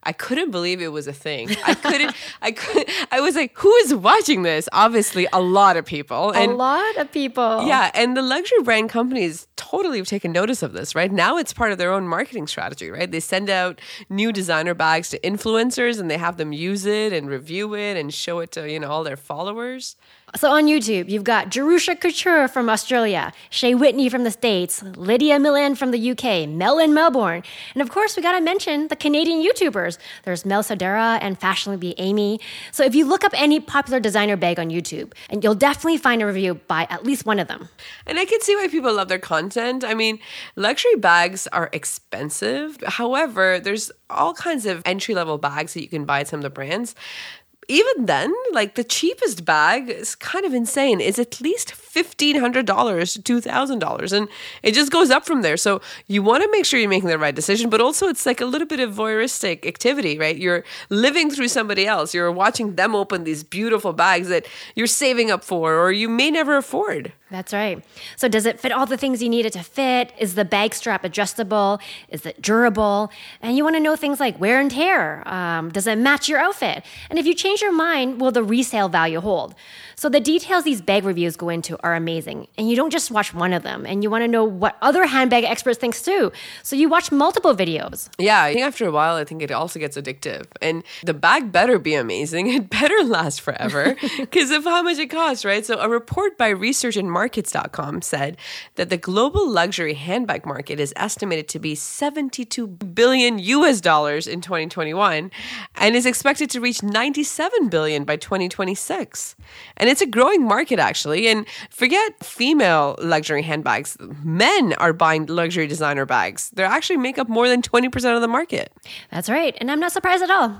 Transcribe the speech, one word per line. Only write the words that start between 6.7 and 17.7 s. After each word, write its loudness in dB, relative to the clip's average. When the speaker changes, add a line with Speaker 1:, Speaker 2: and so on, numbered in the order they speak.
Speaker 2:
of -4
people. 0
Speaker 1:
Yeah, 4
and 2
the 0
luxury 2
brand 2
companies -2
totally -4
have -6
taken -4
notice 0
of -4
this, -8
right? 0
Now 2
it's -4
part -2
of -8
their 0
own -2
marketing -4
strategy, -8
right? -6
They -4
send -2
out -2
new 0
designer -2
bags 0
to -8
influencers, 0
and -4
they -2
have -4
them -6
use -4
it 0
and -4
review -6